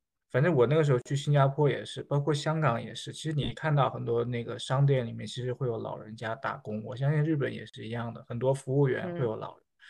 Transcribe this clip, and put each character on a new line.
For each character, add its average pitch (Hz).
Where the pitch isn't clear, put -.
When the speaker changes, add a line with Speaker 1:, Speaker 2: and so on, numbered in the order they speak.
Speaker 1:
反 127
正 170
我 123
那 135
个 160
时 143
候 123
去 139
新 143
加 139
坡 143
也 113
是， -
包 143
括 147
香 156
港 120
也 113
是， -
其 -
实 156
你 120
看 151
到 127
很 123
多 120
那 120
个 113
商 135
店 135
里 113
面 113
其 117
实 123
会 127
有 117
老 104
人 107
家 113
打 107
工， 107
我 117
相 135
信 151
日 160
本 123
也 107
是 117
一 110
样 117
的， 117
很 120
多 131
服 135
务 143
员 113
会 175
有 113
老 -
人， -
Speaker 2:
嗯。 -